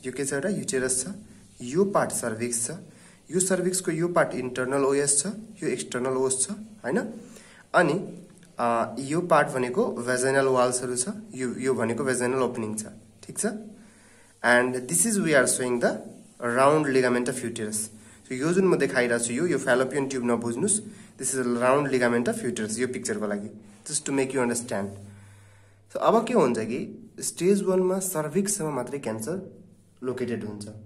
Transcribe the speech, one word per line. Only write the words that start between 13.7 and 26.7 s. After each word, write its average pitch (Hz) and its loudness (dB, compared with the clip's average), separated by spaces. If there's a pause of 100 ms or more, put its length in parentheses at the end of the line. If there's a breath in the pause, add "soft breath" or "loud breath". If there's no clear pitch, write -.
And 123 4 (120)
this 170 2
is 214 2
we 160 2
are 127 6
showing 123 0
the 170 0 (360)
round 135 4
ligament 123 2
of 123 -6
uterus। 110 -6 (380 loud breath)
So, 131 -8
यो 151 0
जुन 190 4
म 170 6
देखाइरहेको 123 2
छु, 120 -2
यो, 120 0
यो 135 2
fallopian 131 2
tube 127 -2
नबुझ्नुस्, 120 0 (360 loud breath)
this 131 -4
is 131 -2
a 127 0
round 123 2
ligament 123 2
of - -2
uterus, 110 -4
यो 127 0
पिक्चरको 107 -4
लागि, 101 -4 (360 loud breath)
just - -6
to 143 -4
make 135 0
you 127 0
understand। 117 -2 (1000 loud breath)
So, - -6
अब 220 4
के 254 -2
हुन्छ 127 4
कि 110 -6